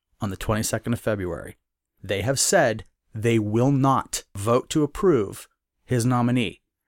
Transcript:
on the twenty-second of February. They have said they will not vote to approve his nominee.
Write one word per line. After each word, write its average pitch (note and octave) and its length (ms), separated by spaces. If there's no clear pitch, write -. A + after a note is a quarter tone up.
on G#2+ 100
the F#2+ 60
twenty-second A2 580
of A2 60
February. F#2 560
They G2 200
have C3+ 180
said B2 440
they A2+ 240
will A2 320
not C3+ 540
vote A2+ 360
to D#3 120
approve C#3+ 640
his A#2+ 220
nominee. B2 560